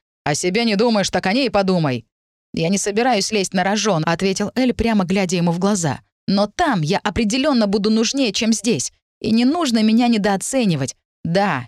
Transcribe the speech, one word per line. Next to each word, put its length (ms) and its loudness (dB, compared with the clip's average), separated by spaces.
О 120 -2
себе 280 0
не 120 0
думаешь, 340 0
так 160 -2
о 80 0
ней 160 0
подумай». 560 0
«Я 160 -2
не 80 0
собираюсь 540 0
лезть 220 -2
на 100 0
рожон», — 420 0
ответил 500 -2
Эль, 180 2
прямо 300 0
глядя 340 0
ему 140 2
в 80 -2
глаза. 400 0
«Но 200 2
там 340 0
я 180 0
определённо 680 0
буду 220 0
нужнее, 420 0
чем 220 0
здесь. 380 -2
И 100 -2
не 140 4
нужно 380 0
меня 240 4
недооценивать. 880 0
Да, 440 0